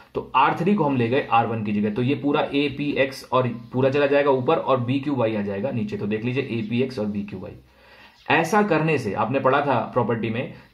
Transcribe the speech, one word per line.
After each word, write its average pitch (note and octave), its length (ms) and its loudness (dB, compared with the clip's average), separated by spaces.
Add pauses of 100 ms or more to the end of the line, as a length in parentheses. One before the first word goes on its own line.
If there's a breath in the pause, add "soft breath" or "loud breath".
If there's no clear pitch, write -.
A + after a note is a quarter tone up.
(140 loud breath)
तो - 200 -6
आर D3 260 4
थ्री F#3 140 2
को G3+ 100 2
हम C#3 120 0
ले A#2 120 2
गए C3 220 0
आर A#2 160 4
वन A2+ 180 -4
की G#2+ 80 -2
जगह। G#2 220 0
तो B2 80 -2
ये C3 120 0
पूरा C#3 400 0
एपीएक्स C#3+ 800 -2
और B2 160 4 (240)
पूरा C3 180 2
चला C#3+ 160 2
जाएगा C#3+ 240 4
ऊपर C3 260 2
और C3 240 2
बीक्यूवाई B2 560 0
आ G#2 60 -2
जाएगा G2+ 280 -4
नीचे। G#2+ 260 -4
तो G2+ 100 -6
देख G#2+ 180 -2
लीजिए B2+ 200 -2 (140)
एपीएक्स A#2 400 -2
और G#2 80 -2
बीक्यूवाई। G2 460 -8 (760 soft breath)
ऐसा E3 320 2
करने D#3+ 360 2
से, G#2+ 160 -4
आपने A2 260 0
पढ़ा C3 200 4
था C#3+ 140 2 (180)
property A#2 380 0
में, A#2+ 220 -6 (200 loud breath)